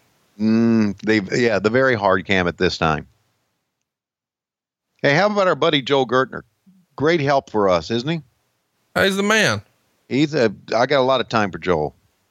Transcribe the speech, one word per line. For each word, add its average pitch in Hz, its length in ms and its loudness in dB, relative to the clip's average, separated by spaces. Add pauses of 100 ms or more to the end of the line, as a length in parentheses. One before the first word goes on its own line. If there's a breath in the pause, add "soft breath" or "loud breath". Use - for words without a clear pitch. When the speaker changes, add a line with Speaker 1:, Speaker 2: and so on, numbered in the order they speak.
(380)
Speaker 1:
Mm, 110 640 0
they, 107 200 0 (160)
yeah, 117 220 0
the 104 120 0
very 131 260 2
hard 95 280 0
cam 92 220 0
at 80 100 -2
this 87 220 -2
time. 78 300 -2 (1900)
Hey, 143 120 2
how 185 120 2
about 202 220 0
our 165 80 2
buddy 156 260 0
Joel 131 240 0
Gertner? 127 360 -2 (540)
Great 160 240 0
help 139 300 -2
for 104 180 0
us, 87 220 0
isn't 120 180 -4
he? 160 140 -4 (720)
Speaker 2:
He's 190 220 0
the 196 80 -2
man. 196 360 0 (480)
Speaker 1:
He's 143 260 -2
a, 113 200 0 (200)
I 120 120 2
got 135 140 0
a - 20 2
lot 131 180 0
of - 80 -6
time 104 220 0
for 90 80 -12
Joel. 78 360 -2 (360)